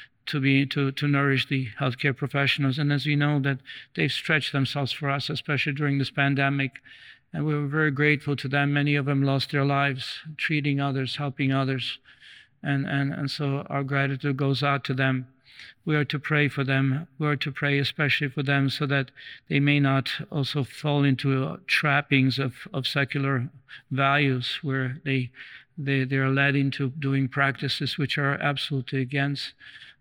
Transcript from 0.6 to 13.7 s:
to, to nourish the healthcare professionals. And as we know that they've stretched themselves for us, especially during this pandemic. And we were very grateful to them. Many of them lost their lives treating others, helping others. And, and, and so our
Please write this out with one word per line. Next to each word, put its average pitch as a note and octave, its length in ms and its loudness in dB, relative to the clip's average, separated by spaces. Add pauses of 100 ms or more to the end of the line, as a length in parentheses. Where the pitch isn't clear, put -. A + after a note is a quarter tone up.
to, C3+ 280 0
to C#3+ 140 -2
nourish C#3 400 2
the C3+ 200 -2 (120)
healthcare C3+ 380 0
professionals. C#3 640 0
And D3 120 2
as C#3 140 0
we D3 100 2
know D3 260 2
that C3+ 180 0 (360)
they've D#3 160 0
stretched - 400 0
themselves C#3 400 -2
for C#3+ 200 -4
us, C#3 180 -4
especially D3 440 -2
during C#3 260 0
this C3 100 -2
pandemic. C#3 720 0 (500)
And D3+ 140 -4
we D3+ 80 0
were D3 140 -2
very D3+ 240 2
grateful C#3+ 460 2
to - 100 -6
them. C#3+ 260 2
Many D3 220 2
of C#3+ 100 0
them C#3 160 2
lost C#3 300 2
their C#3+ 140 2
lives C#3 560 0 (160)
treating C#3+ 420 0
others, C3+ 380 -2
helping C#3 340 -2
others. C3 480 -2 (640)
And, C#3 240 0
and, C#3 260 0
and C#3 160 -6
so C#3 400 -4
our C#3 140 -2